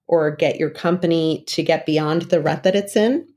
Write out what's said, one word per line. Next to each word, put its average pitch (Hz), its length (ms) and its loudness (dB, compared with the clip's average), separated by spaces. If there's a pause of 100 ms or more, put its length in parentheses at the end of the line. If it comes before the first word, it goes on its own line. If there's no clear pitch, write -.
or 156 240 2
get 151 260 -2
your 151 120 -2
company 170 760 0
to - 140 -2
get 160 240 0
beyond 151 380 0
the 170 160 0
rut 151 240 -2
that 190 120 2
it's 202 200 -4
in, 247 420 0